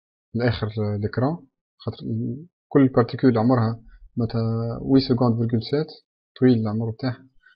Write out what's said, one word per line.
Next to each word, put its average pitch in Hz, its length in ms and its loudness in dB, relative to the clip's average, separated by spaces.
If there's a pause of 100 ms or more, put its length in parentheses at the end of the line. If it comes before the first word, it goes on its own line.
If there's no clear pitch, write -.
(340)
لآخر 113 340 -2 (340)
ليكران، 127 360 -2 (400)
خاطر - 260 -10
ال، 123 420 -6 (220)
كل 139 200 4
بارتيكول 131 500 2
عمرها 113 460 2 (340)
معناتها 117 640 -4
وي 135 180 4
سكوند 123 360 2
فيرغول 117 360 -2
سات، 151 160 0 (520)
طويل 127 200 4
العمر 110 300 -4
بتاعها. 123 380 -8 (280)